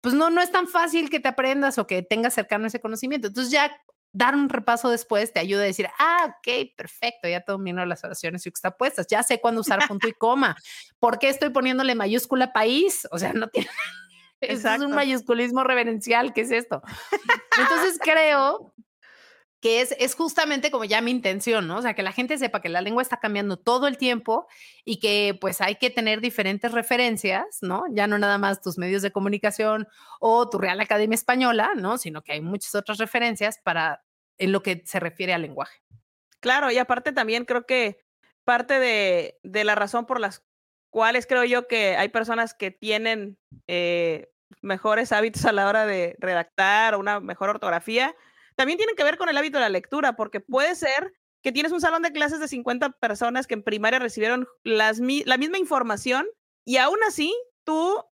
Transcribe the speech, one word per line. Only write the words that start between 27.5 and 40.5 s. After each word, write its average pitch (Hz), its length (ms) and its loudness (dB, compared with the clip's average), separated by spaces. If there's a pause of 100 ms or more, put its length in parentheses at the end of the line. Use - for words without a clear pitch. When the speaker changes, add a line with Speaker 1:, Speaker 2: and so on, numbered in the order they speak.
Speaker 1:
¿no? 196 320 -4
Ya 208 140 0
no 208 120 2
nada 202 180 2
más 196 240 0
tus 185 160 -6
medios 185 260 -2
de 196 100 -2
comunicación 208 720 -2 (320)
o 233 300 4
tu 214 80 -4
Real 190 240 -2
Academia 214 340 2
Española, 247 600 2
¿no? 208 200 -2
Sino 156 260 -10
que 147 100 -8
hay 151 80 -6
muchas 196 340 -8
otras 208 220 -4
referencias 220 640 -2
para, 160 400 -2 (340)
en 190 140 0
lo 190 120 0
que 180 220 -4
se 190 140 -4
refiere 175 340 -4
al 170 100 -2
lenguaje. 139 360 -10 (600)
Speaker 2:
Claro, 262 300 2
y 240 60 2
aparte 247 360 0
también 233 320 -2
creo 240 200 -2
que 233 340 0 (440)
parte 247 360 2
de, 202 640 2
de 196 200 -2
la 208 120 4
razón 208 300 -2
por 247 140 -4
las 196 240 -4 (460)